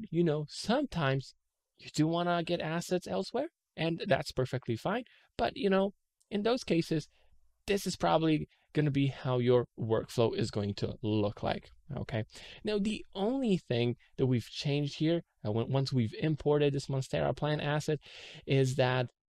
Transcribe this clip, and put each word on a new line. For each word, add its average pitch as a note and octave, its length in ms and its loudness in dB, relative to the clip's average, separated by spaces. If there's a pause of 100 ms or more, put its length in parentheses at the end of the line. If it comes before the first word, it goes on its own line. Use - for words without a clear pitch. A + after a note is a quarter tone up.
(120)
you E3 100 4
know, D3+ 260 2
sometimes E3 840 0 (420)
you - 160 -20
do D3+ 140 2
wanna F3 380 2
get E3+ 160 -2
assets E3+ 480 -2
elsewhere, G3 400 -4 (280)
and E3 300 -2
that's E3+ 240 2
perfectly B2+ 460 -2
fine. G3 260 -2 (340)
But, - 200 -2
you G3 120 0
know, F#3+ 260 2 (360)
in G#3 140 -2
those A#3 180 2
cases, E3 460 0 (580)
this G3 180 0
is F#3 120 -4
probably D#3+ 520 2 (260)
gonna D3 180 2
be C#3 160 2
how B2+ 320 0
your B2 260 6 (100)
workflow A2 600 2
is A2 160 -2
going G2+ 220 -2
to - 280 -4
look G#2+ 400 0
like, - 300 -4 (240)
okay? - 260 -4 (400)
Now, G#3+ 160 -2
the G#3+ 260 -4 (120)
only A3 400 0
thing A#2+ 400 0 (220)
that C#3 80 2
we've B2 220 2
changed C#3+ 520 -2
here, E3 240 2 (200)
uh, A2 60 -2
when, A2+ 220 0
once C3+ 200 0
we've A#2+ 280 0
imported D3 540 2
this C#3+ 120 -6
Monstera C#3+ 480 -2
plant D3+ 260 -2
asset, D3+ 380 -2 (480)
is C3+ 300 2
that B2+ 340 2 (180)